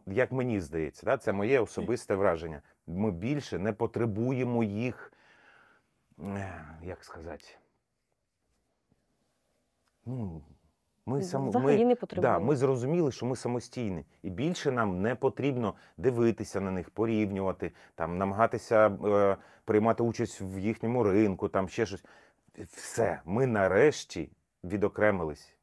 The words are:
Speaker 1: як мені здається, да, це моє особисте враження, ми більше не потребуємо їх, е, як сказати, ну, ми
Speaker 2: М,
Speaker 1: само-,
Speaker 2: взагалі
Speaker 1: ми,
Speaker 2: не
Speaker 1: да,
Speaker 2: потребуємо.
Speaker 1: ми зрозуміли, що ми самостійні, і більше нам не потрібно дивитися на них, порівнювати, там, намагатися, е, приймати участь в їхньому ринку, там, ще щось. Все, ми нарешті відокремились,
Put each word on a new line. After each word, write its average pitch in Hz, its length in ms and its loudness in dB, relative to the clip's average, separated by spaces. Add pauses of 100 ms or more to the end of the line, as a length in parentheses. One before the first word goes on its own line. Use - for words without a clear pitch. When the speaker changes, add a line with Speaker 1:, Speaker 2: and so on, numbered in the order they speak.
Speaker 1:
як 104 240 0
мені 123 300 -2
здається, 80 440 -6
да, 123 120 2
це 110 160 -2
моє 107 260 2
особисте 107 560 -2
враження, 85 460 0 (260)
ми 98 240 -2
більше 104 480 -6
не 104 140 -2
потребуємо 117 920 -2
їх, 107 500 -6 (1080)
е, 98 340 -8 (300)
як 87 200 -12
сказати, 80 420 -16 (2500)
ну, 104 360 -8 (640)
ми 107 120 -2
Speaker 2:
М, 202 60 -2
Speaker 1:
само-, 185 260 -2
Speaker 2:
взагалі 254 280 4
Speaker 1:
ми, 226 80 4
Speaker 2:
не 247 100 4
Speaker 1:
да, 240 40 -2
Speaker 2:
потребуємо. 156 460 2
Speaker 1:
ми 143 100 4
зрозуміли, 135 560 2
що - 140 -6
ми 127 100 -2
самостійні, 117 720 -4 (180)
і 92 60 -8
більше 139 420 -2
нам 104 300 0
не 117 140 0
потрібно 123 580 0 (240)
дивитися 117 640 2
на 95 100 -2
них, 92 180 -6
порівнювати, 98 840 -2 (240)
там, 85 220 -4
намагатися, 107 720 2
е, 101 500 2 (280)
приймати 110 380 4
участь 117 380 -4
в 95 180 -8
їхньому 113 440 -2
ринку, 98 460 4
там, 95 200 0
ще 117 160 -2
щось. 92 200 -10 (520)
Все, - 680 -4
ми 110 220 0
нарешті 101 840 2 (340)
відокремились, 95 1000 0